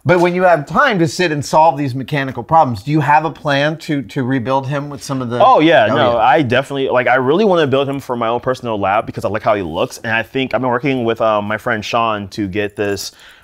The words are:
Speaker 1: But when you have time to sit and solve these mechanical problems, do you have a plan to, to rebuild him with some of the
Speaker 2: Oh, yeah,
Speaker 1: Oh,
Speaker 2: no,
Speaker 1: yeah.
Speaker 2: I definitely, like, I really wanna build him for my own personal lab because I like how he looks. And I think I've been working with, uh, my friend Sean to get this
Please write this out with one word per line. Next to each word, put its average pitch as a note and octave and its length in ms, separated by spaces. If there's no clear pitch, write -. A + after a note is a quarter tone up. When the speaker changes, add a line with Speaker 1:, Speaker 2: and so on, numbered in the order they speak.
Speaker 1:
But F3+ 140
when F3 120
you F3+ 100
have E3 220
time A#3+ 340
to E3 80
sit F3 240
and D3 140
solve D#3+ 320
these C#3+ 160
mechanical C3+ 480
problems, C3 400
do - 100
you D3+ 100
have D3 240
a D#3 60
plan C#3+ 480
to, D3 240
to B2+ 200
rebuild C3 440
him C#3+ 220
with C#3 140
some C3+ 180
of B2 80
the A#2+ 140
Speaker 2:
Oh, F3+ 160
yeah, D3+ 320
Speaker 1:
Oh, - 40
Speaker 2:
no, B2 180
Speaker 1:
yeah. - 40
Speaker 2:
I D#3 240
definitely, C3+ 480
like, B2 180
I A#2+ 80
really C#3 300
wanna F3 220
build C3+ 220
him C#3 100
for B2+ 160
my A#2 140
own A#2+ 100
personal A#2+ 400
lab G2 260
because - 200
I G#2+ 40
like G#2 140
how A2+ 120
he G2+ 80
looks. F2 360
And A2+ 140
I A2+ 100
think C3 320
I've A#2 60
been B2+ 100
working B2+ 340
with, A2+ 160
uh, G#2+ 200
my G#2 160
friend A2 280
Sean A2 440
to G2+ 180
get G2+ 280
this G2+ 360